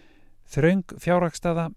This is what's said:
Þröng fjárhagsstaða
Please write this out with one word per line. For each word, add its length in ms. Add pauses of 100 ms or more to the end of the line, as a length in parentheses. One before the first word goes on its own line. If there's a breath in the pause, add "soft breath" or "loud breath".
(420 soft breath)
Þröng 420 (160)
fjárhagsstaða 760